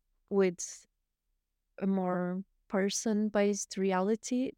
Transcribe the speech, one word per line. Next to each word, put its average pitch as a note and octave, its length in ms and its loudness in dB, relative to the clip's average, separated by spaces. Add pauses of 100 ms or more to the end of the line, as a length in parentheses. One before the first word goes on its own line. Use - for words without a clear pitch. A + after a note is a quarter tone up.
(300)
with F#3+ 560 0 (920)
a G3+ 60 -2
more F#3 560 0 (260)
person-based G#3 1080 0
reality G3+ 800 0